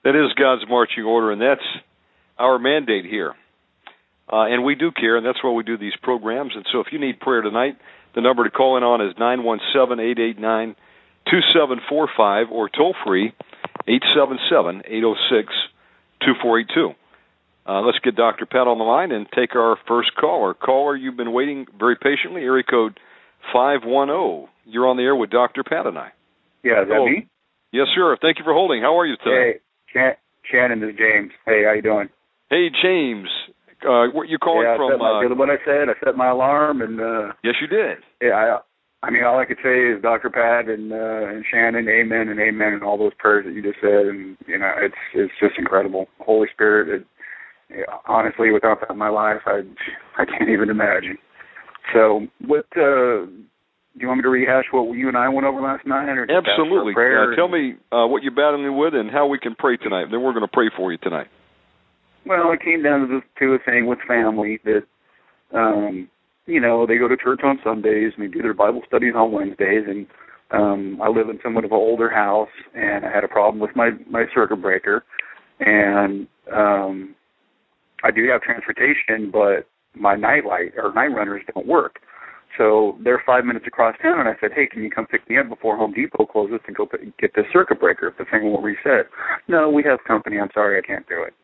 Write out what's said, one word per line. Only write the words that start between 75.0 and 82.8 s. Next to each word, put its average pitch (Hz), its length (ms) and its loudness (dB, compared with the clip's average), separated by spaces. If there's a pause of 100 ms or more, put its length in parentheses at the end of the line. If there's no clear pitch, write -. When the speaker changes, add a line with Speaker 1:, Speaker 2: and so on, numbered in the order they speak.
Speaker 2:
and, 101 640 2 (260)
um, 98 600 0 (920)
I 110 60 6
do 110 200 0
have 120 120 0
transportation, 113 920 -2
but 101 340 2 (280)
my 101 220 2
night 117 280 0
light 90 320 -4
or 110 180 -4
night 131 200 0
runners 101 280 -6 (120)
don't 95 120 -8
work. 156 300 0 (600)
So 107 460 4